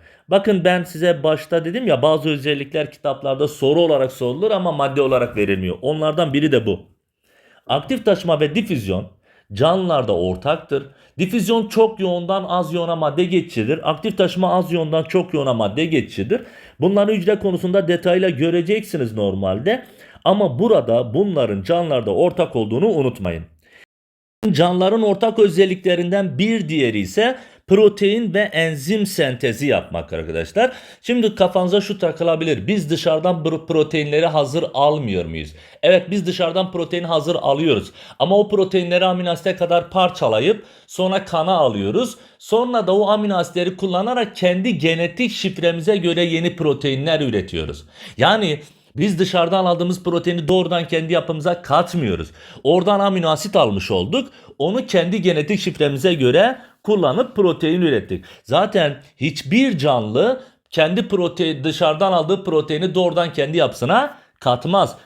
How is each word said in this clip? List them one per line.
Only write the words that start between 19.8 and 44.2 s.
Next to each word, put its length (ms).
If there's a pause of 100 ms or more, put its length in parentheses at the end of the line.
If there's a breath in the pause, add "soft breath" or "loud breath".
Ama 360
burada 540
bunların 500
canlılarda 520
ortak 400
olduğunu 320
unutmayın. 560 (1080 soft breath)
Canlıların 520
ortak 360
özelliklerinden 1000
bir 320
diğeri 300
ise 360 (320 loud breath)
protein 640
ve 60
enzim 640
sentezi 640
yapmak 460
arkadaşlar. 580 (300 loud breath)
Şimdi 340
kafanıza 460
şu 180
takılabilir. 680
Biz 220
dışarıdan 460
bro-, 320
proteinleri 580
hazır 480
almıyor 520
muyuz? 300 (280 loud breath)
Evet, 280
biz 140
dışarıdan 460
protein 320
hazır 320
alıyoruz. 560 (280 loud breath)
Ama 180
o 120
proteinleri 560
amino 240
asite 260
kadar 340
parçalayıp 760 (220 loud breath)
sonra 380
kana 260
alıyoruz. 640 (220 soft breath)
Sonra 480
da 80
o 120
amino 280
asitleri 420
kullanarak 580